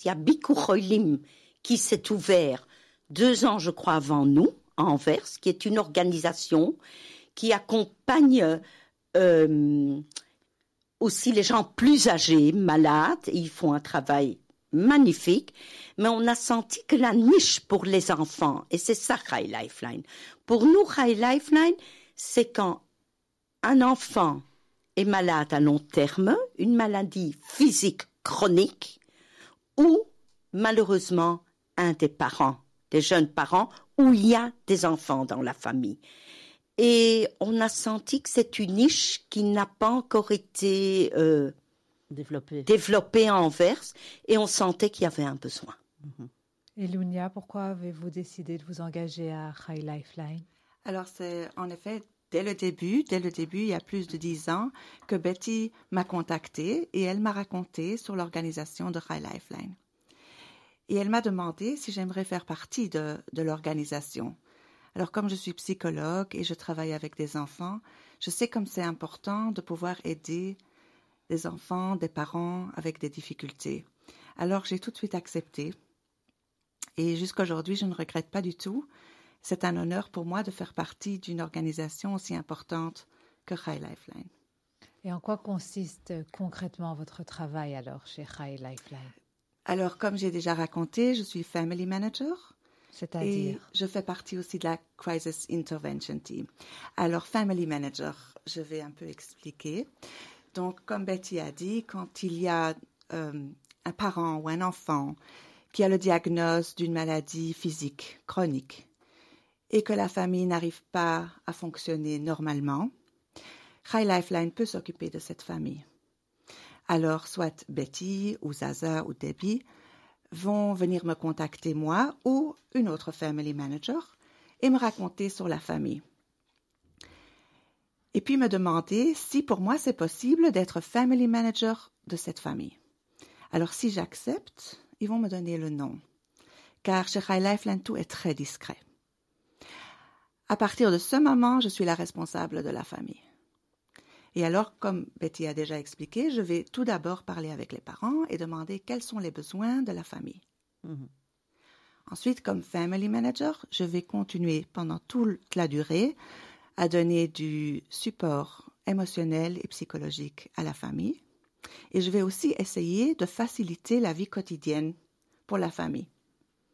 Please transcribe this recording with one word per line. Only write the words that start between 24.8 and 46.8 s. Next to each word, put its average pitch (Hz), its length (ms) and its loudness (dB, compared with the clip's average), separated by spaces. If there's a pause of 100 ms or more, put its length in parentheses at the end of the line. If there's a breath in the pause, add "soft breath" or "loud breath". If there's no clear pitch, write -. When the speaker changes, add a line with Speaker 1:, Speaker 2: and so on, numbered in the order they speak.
Speaker 1:
est 196 80 2
malade 175 480 2
à 147 60 4
long 147 220 6
terme, 190 560 2 (200)
une 233 200 4
maladie 196 640 0
physique - 600 4 (200)
chronique, - 800 2 (760 soft breath)
ou 330 220 10 (540)
malheureusement 185 880 4 (360)
un 175 180 4
des 151 140 2
parents, 135 500 0 (340)
des 156 80 6
jeunes 156 280 4
parents, 180 420 2 (280 loud breath)
où 262 140 10
il 208 140 8
y 233 100 10
a 233 160 0 (160)
des 180 160 4
enfants 151 400 0
dans 127 180 -4
la 123 120 -2
famille. 117 440 -4 (800 loud breath)
Et 226 480 6 (140)
on 220 200 0
a 220 80 2
senti - 540 -4
que - 80 -10
c'est 233 300 2
une 190 140 -2
niche - 560 2
qui 208 140 -2
n'a 202 220 2
pas 220 240 0
encore 233 420 2
été, 190 840 2
euh, 151 340 4 (600)
Speaker 2:
Développée. 147 520 -10
Speaker 1:
développée 208 640 4
à 202 80 4
Anvers, 175 440 4 (480 loud breath)
et 220 100 6
on 208 80 2
sentait 196 440 0
qu'il - 140 -4
y - 20 4
avait 151 180 -2
un 139 120 -4
besoin. - 380 -12 (300)
Speaker 2:
Mhm. 131 240 -16 (480)
Speaker 3:
Et 196 100 -6